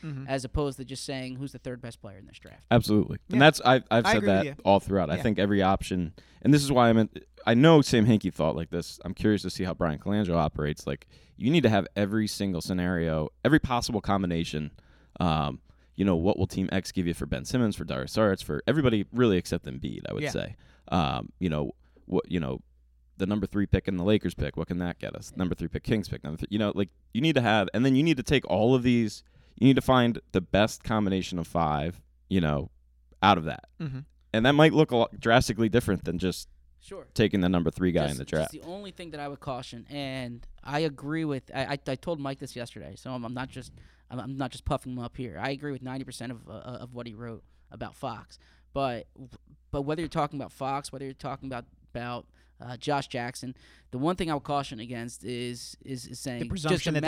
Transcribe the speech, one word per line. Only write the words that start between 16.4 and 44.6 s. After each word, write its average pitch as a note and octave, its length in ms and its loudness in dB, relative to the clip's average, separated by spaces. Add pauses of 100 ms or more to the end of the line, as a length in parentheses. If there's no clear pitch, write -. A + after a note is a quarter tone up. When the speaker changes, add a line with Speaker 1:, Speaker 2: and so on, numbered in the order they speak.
Speaker 3:
team F#2+ 240 -4
X F#2+ 200 -4
give F2 160 -2
you E2+ 60 0
for D#2+ 140 -8
Ben C#2 180 -6
Simmons, A#2 320 0
for - 80 -8
Dario C2 220 -6
Saric, G#2 360 0
for D2 240 -4
everybody B2 460 2
really A2+ 240 4
except - 280 -4
Embiid, C2 440 -8
I - 40 -8
would G#1 100 -4
Speaker 1:
Yeah. C#3+ 80 -6
Speaker 3:
say. G1+ 240 -6 (340)
Um, C2+ 500 -2
you F2+ 100 0
know, D2+ 220 -2 (340)
what, - 240 -2
you F2 120 0
know, C2 200 -6 (560)
the F#2+ 100 -4
number G#2 180 -2
three G2+ 220 -2
pick - 200 0
and F#2 120 -2
the E2+ 40 -2
Lakers G2 300 2
pick, C#2+ 240 -6
what D#2+ 100 -4
can F2+ 120 -4
that F2 180 -4
get - 180 -10
us? - 200 -14
Number F2 180 -2
three E2 140 -6
pick, - 160 -8
Kings A2 260 -2
pick, B1+ 140 -8
number D2+ 140 -8
three, - 120 -8
you G2+ 80 -2
know, G#2 160 0
like, F#2+ 160 -2 (240)
you A2+ 80 -2
need D#3 140 4
to B2+ 60 4
have, G#2+ 320 4
and A#2+ 120 2
then C3+ 100 6
you C3+ 60 4
need D#3+ 160 4
to B2 60 -4
take - 260 2
all G#2+ 240 4
of B2+ 80 4
these, A#2 400 2 (380)
you A#2 80 8
need C3+ 80 10
to C3 60 0
find A#2+ 380 4 (120)
the F#2 100 2
best G2+ 420 2
combination F#2+ 540 0
of E2 80 -4
five, D#2 560 -2 (280)
you F#2+ 120 2
know, D2 300 0 (500)
out F#2+ 160 8
of D#2+ 60 -2
that. - 220 -8 (140)
Speaker 1:
Mm-hmm. C3 200 -8 (340)
Speaker 3:
And A2+ 120 4
that C#3+ 80 6
might D3+ 200 8
look D3+ 180 6
a B2+ 40 2
lot A2+ 240 0
drastically A2+ 500 4
different G#2 360 0
than F2 120 -4
just F2+ 300 -2 (320)
Speaker 2:
Sure. F#3 340 -18
Speaker 3:
taking G#2 280 4
the F2+ 80 4
number F2 200 2
three F2+ 220 0
guy E2 160 2
Speaker 2:
Just, D2 60 -4
Speaker 3:
in B1+ 40 -8
the B1+ 80 -10
draft. D#2 280 -4
Speaker 2:
just D3+ 120 -16
the - 20 -18
only G3 220 -12
thing E3+ 220 -16
that D3 80 -14
I C#3+ 80 -10
would C#3+ 140 -14
caution, B2+ 460 -12
and C3 600 -10 (160)
I C#3+ 160 -4
agree D3+ 460 -4
with, C#3 280 -6
I, C3 120 -4
I, C#3+ 120 -4 (120)
I C3+ 60 -2
told C#3+ 240 -6
Mike C#3 200 -8
this - 160 -14
yesterday, G#2+ 420 -12
so C3 140 -12
I'm, B2+ 120 -8
I'm A#2+ 120 -8
not B2+ 140 -8
just, - 220 -16 (380)
I'm, B2 100 -10
I'm C3 180 -10
not C3 120 -4
just - 160 -14